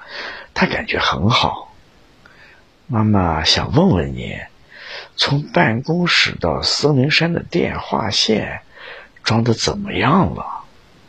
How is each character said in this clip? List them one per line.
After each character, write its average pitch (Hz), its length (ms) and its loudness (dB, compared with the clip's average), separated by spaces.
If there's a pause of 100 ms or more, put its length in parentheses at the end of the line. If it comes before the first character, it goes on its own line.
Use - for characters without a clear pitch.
(520)
他 - 140 2
感 - 200 -4
觉 - 120 -2
很 85 320 0
好。 - 440 -2 (1120)
妈 110 160 0
妈 90 400 4
想 - 300 0
问 175 160 6
问 71 260 2
您， 50 240 -8 (800)
从 143 260 0
办 131 380 0
公 170 260 0
室 - 320 0
到 76 220 0
森 - 380 2
林 139 120 4
山 160 220 0
的 - 100 -2
电 - 380 -2
话 - 300 -2
线 - 500 0 (640)
装 113 180 2
得 117 120 2
怎 69 240 -2
么 - 160 -6
样 117 400 2
了？ - 300 -10 (440)